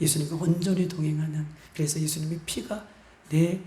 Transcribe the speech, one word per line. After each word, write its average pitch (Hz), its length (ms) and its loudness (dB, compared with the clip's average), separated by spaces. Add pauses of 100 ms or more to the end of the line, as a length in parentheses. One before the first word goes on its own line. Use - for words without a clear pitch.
예수님과 156 340 2
온전히 175 520 2
동행하는, 156 580 -2 (280)
그래서 151 260 -2
예수님의 156 460 -4
피가 208 400 -6 (440)
내 170 380 4